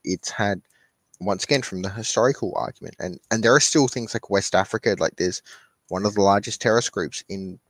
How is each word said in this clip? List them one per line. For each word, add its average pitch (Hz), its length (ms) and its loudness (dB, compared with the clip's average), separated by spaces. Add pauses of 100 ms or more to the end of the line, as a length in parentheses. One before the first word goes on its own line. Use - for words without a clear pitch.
it's - 280 -4
had, 101 300 -2 (580)
once 95 240 -4
again, 139 180 2
from 92 220 -8
the 98 60 -6
historical 113 680 0
argument, - 440 -8
and, 90 200 -8 (120)
and 113 120 2
there 113 120 6
are 147 40 6
still 143 280 4
things 117 280 -8
like - 140 -10
West 98 260 2
Africa, 101 440 0
like, 80 180 -2
there's 90 240 -2 (480)
one 92 160 -2
of 104 100 -2
the 104 60 2
largest 101 400 2
terrorist 117 300 2
groups - 380 -6
in 95 300 -10 (100)